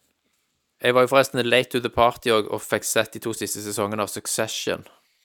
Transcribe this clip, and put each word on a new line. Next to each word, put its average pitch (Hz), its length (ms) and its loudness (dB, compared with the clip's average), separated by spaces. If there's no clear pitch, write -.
Jeg 123 120 2
var 123 80 6
jo 127 60 6
forresten 131 420 2
late 123 220 4
to 131 80 0
the 120 100 -2
party 120 420 2
og, 107 200 2
og 107 100 -4
fikk 107 220 -4
sett - 280 0
de 110 80 -14
to 117 140 -4
siste 104 280 -6
sesongene 104 400 -4
av 101 80 -2
Succession. - 760 -6